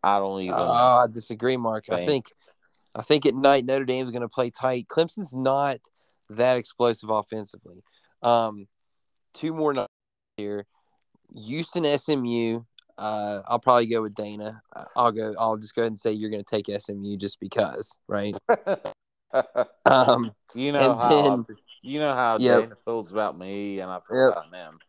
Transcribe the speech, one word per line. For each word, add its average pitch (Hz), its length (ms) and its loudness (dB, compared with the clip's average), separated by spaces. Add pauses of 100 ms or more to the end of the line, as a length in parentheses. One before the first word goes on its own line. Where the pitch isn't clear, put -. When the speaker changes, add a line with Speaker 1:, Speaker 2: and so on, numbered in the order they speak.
Speaker 1:
I 101 160 2
don't 98 220 -4
even 92 140 -4
Speaker 2:
Oh, 123 480 6
I 120 40 4
disagree, 117 500 -4
Mark. 110 320 -4
I 92 80 0
Speaker 1:
think. 87 100 -2
Speaker 2:
think, 139 260 -2 (640)
I 113 60 -8
think 147 240 2
at 135 100 6
night 135 300 4
Notre 135 200 0
Dame's 127 260 -2
gonna 120 180 -6
play 123 220 -4
tight. 127 360 -2
Clemson's 160 460 -2
not 131 460 0 (500)
that 123 280 2
explosive 117 520 -2
offensively. 110 760 -6 (380)
Um, 113 460 0 (680)
two 160 200 -6
more 151 200 -2
nights 113 180 -4 (460)
here. 104 280 -8 (680)
Houston, 147 500 -6
S 143 240 0
M 135 160 0
U. 117 400 -2 (320)
Uh, 104 480 -6
I'll 117 140 -2
probably 120 280 4
go 113 160 -2
with 104 120 -8
Dana. 107 480 -10 (100)
Uh, - 120 -16 (100)
I'll 120 160 2
go. 107 260 -6
I'll 110 200 -2
just 107 180 -14
go 120 60 -2
ahead 113 100 0
and 104 60 -10
say 110 160 -2
you're 107 180 -6
gonna 104 120 -8
take 104 260 -4
S 101 200 -8
M 101 140 -8
U 101 140 -6
just 98 220 -8
because, 95 540 -4 (140)
right? 101 280 -4 (120)
Speaker 1:
<laughs> - 480 -2 (920)
Speaker 2:
Um, 123 460 6 (220)
Speaker 1:
You 135 180 -4
know 139 200 4
Speaker 2:
and 117 80 0
Speaker 1:
how 120 100 2
Speaker 2:
then 139 400 4
Speaker 1:
I, 110 40 -18 (280)
you 139 180 -8
know 147 140 0
how 120 260 2
Speaker 2:
Yep. 120 220 6
Speaker 1:
Dana 113 140 -6 (100)
feels 113 260 -6
about 98 260 -4
me, 98 420 -8
and 92 120 -10
I 90 160 -10
feel 127 100 -4 (120)
Speaker 2:
Yep. - 80 2
Speaker 1:
about 85 180 -14
him. 82 340 -18